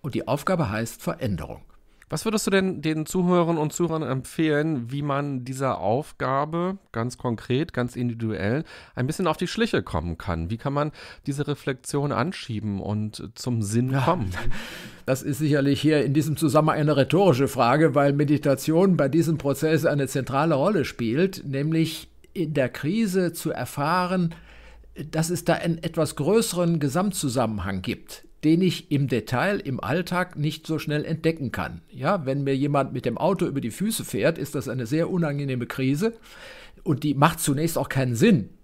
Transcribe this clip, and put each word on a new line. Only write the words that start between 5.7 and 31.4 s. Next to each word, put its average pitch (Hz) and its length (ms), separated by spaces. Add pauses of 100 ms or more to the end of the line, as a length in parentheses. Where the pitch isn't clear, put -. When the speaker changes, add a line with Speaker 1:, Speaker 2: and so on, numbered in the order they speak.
Speaker 2:
Aufgabe 147 1000 (160)
ganz 117 240
konkret, 123 560
ganz 123 240
individuell 117 640 (320)
ein 127 120
bisschen 180 200
auf 156 80
die 175 120
Schliche 214 360
kommen 82 340
kann? 85 320
Wie 113 80
kann 139 160
man 147 180 (360)
diese 143 200
Reflexion 143 680
anschieben 107 680
und 107 540
zum 117 260
Sinn 117 300
Speaker 1:
Ja, 135 100
Speaker 2:
kommen? 127 280 (760)
Speaker 1:
das 131 160
ist 139 180
sicherlich 143 420
hier 147 240
in 139 80
diesem 151 240
Zusammenhang 151 420
eine 147 160
rhetorische 139 540
Frage, 135 460
weil 143 180
Meditation 151 840
bei 139 140
diesem 156 280
Prozess 147 480
eine 143 220
zentrale 139 480
Rolle 151 300
spielt, 143 600
nämlich 156 640 (240)
in 160 200
der 131 160
Krise 185 640
zu 160 180
erfahren, 170 840 (640)
dass 156 340
es 175 160
da 170 80
einen 165 280
etwas 165 340
größeren 170 640
Gesamtzusammenhang 120 1000
gibt, - 440 (180)
den 160 180
ich - 300
im 139 160
Detail, 131 520
im 131 240
Alltag 180 540
nicht 151 300
so 156 120
schnell 151 260
entdecken 160 460